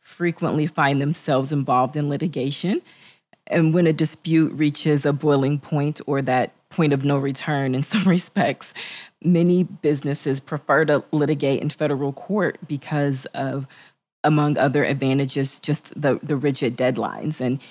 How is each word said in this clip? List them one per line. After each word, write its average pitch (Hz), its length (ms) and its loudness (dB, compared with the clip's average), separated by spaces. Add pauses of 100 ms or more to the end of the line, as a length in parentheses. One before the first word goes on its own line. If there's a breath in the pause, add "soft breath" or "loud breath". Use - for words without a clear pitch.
frequently 160 680 -2
find 139 320 2
themselves 139 520 0
involved 135 440 0
in 151 120 -2
litigation. 143 720 -2 (680 loud breath)
And 160 260 2
when 175 140 4
a 160 40 4
dispute 160 600 0
reaches 147 520 0
a 143 80 2
boiling 143 460 2
point 147 480 -2
or 135 160 0
that 127 300 0 (180)
point 151 220 2
of 135 120 2
no 143 140 2
return 139 560 -2
in 135 80 -2
<laughs> - 20 -4
some 208 200 0
respects, 175 680 0 (480 loud breath)
many 175 420 4
businesses 143 720 -2
prefer 147 460 0
to 147 260 2
litigate 143 500 0
in - 80 -4
federal 139 440 -2
court 190 460 -2 (100)
because 143 580 -2
of, 135 400 -6 (580 loud breath)
among 147 340 4
other 139 260 2
advantages, 135 760 -2
just - 400 -6
the, 135 200 2
the 147 140 -4
rigid 135 420 -2
deadlines. 123 640 -2
And 127 200 -2 (100)